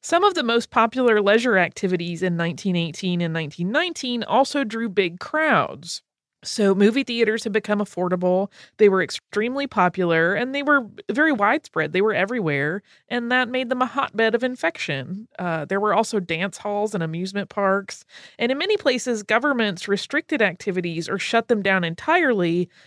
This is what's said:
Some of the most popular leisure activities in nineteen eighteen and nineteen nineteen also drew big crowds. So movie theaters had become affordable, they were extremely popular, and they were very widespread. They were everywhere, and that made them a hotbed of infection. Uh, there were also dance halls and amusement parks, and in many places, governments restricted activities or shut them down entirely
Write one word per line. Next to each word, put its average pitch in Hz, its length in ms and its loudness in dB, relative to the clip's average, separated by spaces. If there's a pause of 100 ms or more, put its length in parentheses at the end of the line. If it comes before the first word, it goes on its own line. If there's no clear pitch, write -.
Some 349 240 2
of 403 80 4
the 330 100 -2
most 233 280 0
popular 233 500 4
leisure 214 380 4
activities 175 640 -2
in 175 160 0
nineteen 175 380 -2
eighteen 175 440 -2
and 165 140 -2
nineteen 165 360 -4
nineteen 269 520 -2
also 262 420 2
drew 226 240 -4
big 180 320 -2
crowds. 285 800 -2 (420)
So 196 320 0
movie 220 300 4
theaters 233 400 0
had 208 80 -4
become 208 280 -2
affordable, 180 680 -2 (280)
they 214 100 8
were 190 140 4
extremely 247 640 -4
popular, 175 640 2
and 254 220 -2
they 285 80 -4
were 277 240 2 (260)
very 302 200 2
widespread. 202 600 0
They 185 80 0
were 208 140 2
everywhere, 180 680 -2 (280)
and 240 200 -4
that 254 200 2
made 254 180 -2
them 247 140 -2
a 254 40 2
hotbed 226 480 0
of 233 80 -2
infection. 220 840 -6 (100)
Uh, 165 280 -4
there 196 140 -2
were 214 120 2
also 220 260 0
dance 170 380 -4
halls 208 380 -4
and 180 80 -2
amusement 185 480 -6
parks, 196 560 -2 (320)
and 240 120 0
in 269 60 0
many 392 220 0
places, 247 440 0
governments 226 640 0
restricted 269 540 -2
activities 180 680 -2
or 196 80 -4
shut 226 300 0
them 220 120 2
down 190 240 2
entirely 180 840 0 (160)